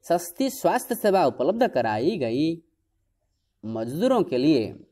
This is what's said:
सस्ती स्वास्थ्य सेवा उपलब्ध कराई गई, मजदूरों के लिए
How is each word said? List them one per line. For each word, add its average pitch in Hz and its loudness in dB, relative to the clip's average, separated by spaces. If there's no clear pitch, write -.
सस्ती 180 -2
स्वास्थ्य 240 -2
सेवा 196 2
उपलब्ध 196 0
कराई 120 0
गई, 147 -2
मजदूरों 143 0
के 127 -2
लिए 127 2